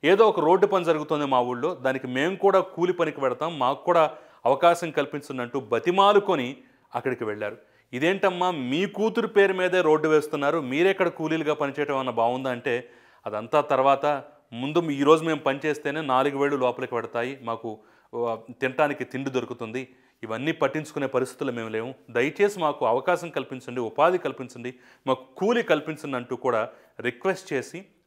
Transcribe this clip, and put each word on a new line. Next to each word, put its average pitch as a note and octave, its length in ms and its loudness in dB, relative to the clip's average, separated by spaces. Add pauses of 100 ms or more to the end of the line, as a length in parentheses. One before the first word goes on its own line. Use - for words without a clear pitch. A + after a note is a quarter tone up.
ఏదో G3 240 6
ఒక F#3 120 0
రోడ్డు F3+ 260 4
పని F#3 180 2
జరుగుతుంది D3+ 420 0
మా C3 140 2
ఊళ్ళో, B2 340 -2
దానికి C3 320 -4
మేము C#3 300 -2
కూడా F#3+ 240 4
కూలి F3+ 320 -2
పనికి D#3 280 -2
పెడతాం, C#3+ 380 -2
మాకు C3+ 260 -2
కూడా E3 260 4 (360)
అవకాశం E3 440 4
కల్పించండి C#3 520 -4
అంటూ B2 180 -6
బతిమాలుకొని F3 960 2 (380)
అక్కడికి B2 300 -4
వెళ్ళారు. G#2+ 320 -6 (360)
"ఇదేంటమ్మా F3+ 580 0
మీ D3 360 -2
కూతురు G#3+ 400 -2
పేరు G3 260 4
మీదే F#3 280 0
రోడ్డు D#3 280 4
వేస్తున్నారు, D3+ 520 2
మీరెక్కడ F3 480 2
కూలీలుగా D#3+ 460 -2
పనిచేయటం C#3+ 440 -2
అన్న C3 120 -4
బాగుందా?" B2 400 0
అంటే B2 380 -4 (380)
అదంతా A2+ 340 0
తర్వాత, C#3 600 2 (300)
ముందు C#3 260 -2
మీ-, D#3+ 160 -2
ఈరోజు D3 300 6
మేము D#3 160 -2
పనిచేస్తేనే D3 600 -2
నాలుగు C#3 380 2
వేళ్ళు C#3+ 180 0
లోపలికి B2+ 380 -2
పెడతాయి, A#2+ 480 -6
మాకు, A2+ 360 -8 (380)
ఆ, A#2 220 -4 (220)
తినటానికి C#3 440 -2
తిండి C3+ 260 -8
దొరుకుతుంది, B2 580 -6 (340)
ఇవన్నీ A#2 300 -4
పట్టించుకునే D3+ 540 -4
పరిస్థితులు C3 460 -4
మేము A2+ 160 -8
లేము, A2+ 260 -8 (160)
దయచేసి D#3+ 480 0
మాకు D3 280 -2
అవకాశం E3 440 0
కల్పించండి, B2+ 500 -8
ఉపాధి D3 380 2
కల్పించండి, B2+ 560 -10 (320)
మాకు C3 180 -2 (120)
కూలి A#3 260 2
కల్పించండి D3+ 540 -2
అంటూ A#2+ 200 -6
కూడా A#2 320 0 (320)
రిక్వెస్ట్ E3 520 -4
చేసి D#3+ 340 -8 (200)